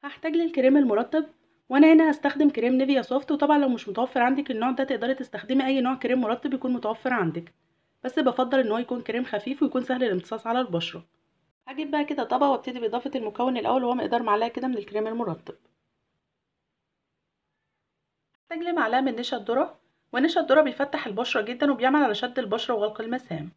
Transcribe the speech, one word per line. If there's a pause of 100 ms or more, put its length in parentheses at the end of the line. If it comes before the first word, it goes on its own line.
هحتاج
للكريم
المرطب، (440)
وانا
هنا
هستخدم
كريم
نيفيا
سوفت،
وطبعا
لو
مش
متوفر
عندك
النوع
ده
تقدري
تستخدمي
اي
نوع
كريم
مرطب
يكون
متوفر
عندك، (500)
بس
بفضل
ان
هو
يكون
كريم
خفيف
ويكون
سهل
الامتصاص
على
البشرة. (600)
هجيب
بقى
كده
طبق
وابتدي
باضافة
المكون
الاول
وهو
مقدار
معلقة
كده
من
الكريم
المرطب. (3000)
هحتاج
لمعلقة
من
نشا
الذرة، (340)
ونشا
الذرة
بيفتح
البشرة
جدا
وبيعمل
على
شد
البشرة
وغلق
المسام.